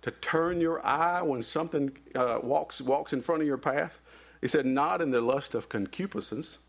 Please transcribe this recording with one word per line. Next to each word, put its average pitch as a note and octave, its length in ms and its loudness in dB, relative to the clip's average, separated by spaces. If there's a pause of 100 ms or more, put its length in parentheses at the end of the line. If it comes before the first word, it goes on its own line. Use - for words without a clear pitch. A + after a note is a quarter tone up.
to A#2+ 80 -4
turn E3+ 500 0
your E3 240 0
eye F3 380 2
when C3+ 180 0
something, D3+ 540 -2 (180)
uh, B2 280 2
walks, C#3 400 0
walks C3+ 320 0
in C3 80 0
front D#3+ 200 2
of D3+ 60 2
your C#3+ 100 0
path. D3 420 -2 (420)
He C3 60 0
said, C#3 180 4
"Not D3 360 2
in D#3 80 0
the B2 120 4
lust C3 340 0
of G#2+ 140 -4
concupiscence." - 1000 -6